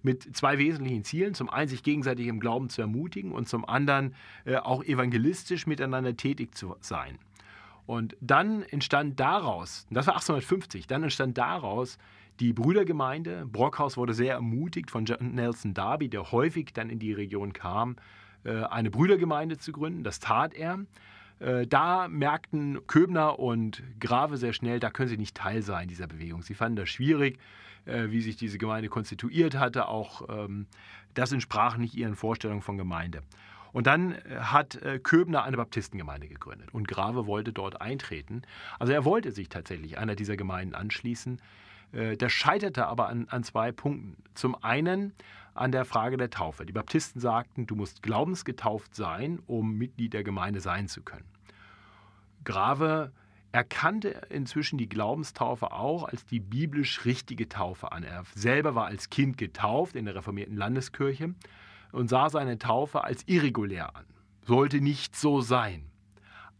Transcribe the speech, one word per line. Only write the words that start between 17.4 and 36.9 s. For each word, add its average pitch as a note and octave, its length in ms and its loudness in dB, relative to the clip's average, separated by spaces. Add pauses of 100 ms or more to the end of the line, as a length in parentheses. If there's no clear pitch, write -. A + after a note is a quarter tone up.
kam, A2 440 -2 (460)
äh, A2 200 -2
eine A2 260 0
Brüdergemeinde D#3+ 720 4
zu - 120 -8
gründen. D#3 320 -6
Das G#2 160 -6
tat B2+ 360 0
er. E3+ 240 -4 (600)
Äh, B2+ 280 0
da F3 420 4
merkten D3 760 0
Köbner D#3+ 540 4
und A2+ 420 0 (200)
Grave C3 340 2
sehr A#2+ 160 0
schnell, A#2+ 300 -2
da A#2 80 0
können C3 180 0
sie A2+ 100 -2
nicht G#2 200 -6
Teil G#2+ 240 -2
sein F2+ 260 -4
dieser F2 180 -8
Bewegung. E2 360 -8
Sie - 120 -12
fanden A#2 220 0
das G2 140 -2
schwierig, C#3+ 500 4 (460)
äh, A#2 240 -2
wie A2+ 100 0
sich A2 160 -2
diese G#2 220 -4
Gemeinde A2 320 -2
konstituiert C3+ 680 0
hatte. B2 300 2
Auch, A2 420 -6
ähm, G2+ 380 -6 (460)
das B2+ 180 0
entsprach A#2 460 2
nicht A#2 180 -2
ihren A2+ 220 -2
Vorstellungen A2 440 -2
von G2+ 160 -6
Gemeinde. E2+ 460 -4 (480)
Und A#2+ 160 2
dann, E3+ 240 6
äh, - 280 -10
hat, C3+ 420 2
äh, C3+ 180 -4
Köbner E3 440 4
eine B2+ 120 -4
Baptistengemeinde F2 720 -6
gegründet - 460 -14
und G#2+ 160 -4
Grave G#2+ 360 -2